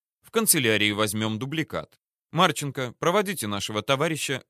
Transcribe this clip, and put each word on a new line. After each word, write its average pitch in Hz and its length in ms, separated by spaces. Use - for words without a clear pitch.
«В - 80
канцелярии 113 640
возьмем 107 460
дубликат. 135 600
Марченко, 143 680
проводите 180 480
нашего 104 360
товарища 139 680